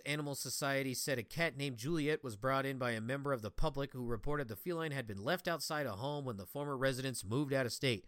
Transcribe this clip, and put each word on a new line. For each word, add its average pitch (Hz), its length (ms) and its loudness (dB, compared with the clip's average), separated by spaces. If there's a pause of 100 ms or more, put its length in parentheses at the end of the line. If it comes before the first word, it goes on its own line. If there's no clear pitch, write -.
Animal 147 300 0
Society 139 580 0
said 131 260 0
a 110 40 0
cat 160 340 -2
named 139 200 -2
Juliet 151 460 2
was 120 140 -4
brought 135 280 2
in 139 120 -2
by 123 140 0
a 113 100 0
member 139 320 0
of 120 80 -2
the 104 100 -4
public 139 400 2
who 123 140 -4
reported 127 420 0
the 110 80 -6
feline 165 380 -2
had 131 140 -4
been 98 180 -6
left 175 220 2
outside 151 400 0
a 113 40 -2
home 139 320 -2
when 123 140 -2
the 95 80 -8
former 143 320 -2
residents 131 480 2
moved 131 260 2
out 135 140 4
of 117 80 -2
state. 120 340 2